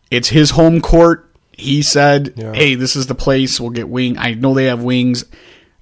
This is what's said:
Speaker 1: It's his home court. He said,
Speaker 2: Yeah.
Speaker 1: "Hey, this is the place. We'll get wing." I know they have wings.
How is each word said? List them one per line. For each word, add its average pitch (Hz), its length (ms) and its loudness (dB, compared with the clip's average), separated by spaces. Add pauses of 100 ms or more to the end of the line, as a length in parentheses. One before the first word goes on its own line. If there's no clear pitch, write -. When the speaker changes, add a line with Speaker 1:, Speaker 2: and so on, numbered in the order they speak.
(100)
Speaker 1:
It's 123 180 -2
his 156 220 4
home 165 300 4
court. 170 500 2 (220)
He 143 300 -2
said, 143 540 0
Speaker 2:
Yeah. 110 180 -12
Speaker 1:
"Hey, 139 200 2
this 127 220 -4
is 135 100 -4
the 131 80 -6
place. 131 460 -2
We'll 120 100 -8
get 117 180 -8
wing." 123 300 -4
I 120 160 -4
know 131 180 0
they 135 120 0
have 123 180 -2
wings. 123 420 -2 (580)